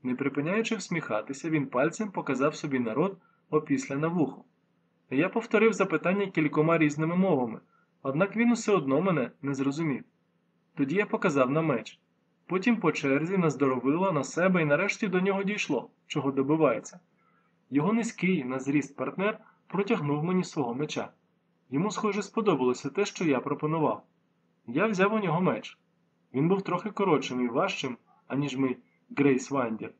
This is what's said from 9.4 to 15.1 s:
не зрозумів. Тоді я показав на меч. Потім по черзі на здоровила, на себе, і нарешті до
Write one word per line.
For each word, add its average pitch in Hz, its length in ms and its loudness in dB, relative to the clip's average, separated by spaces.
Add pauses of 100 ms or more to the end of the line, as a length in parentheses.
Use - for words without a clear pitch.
не 139 120 -2
зрозумів. 139 500 -2 (680)
Тоді 139 200 -2
я 202 120 0
показав 139 440 2
на 156 120 2
меч. 135 380 -4 (460)
Потім 190 300 2
по 180 160 2
черзі 151 460 0
на 165 120 4
здоровила, 139 640 2
на 143 120 0
себе, 180 380 2
і - 20 2
нарешті 180 440 0
до 180 120 2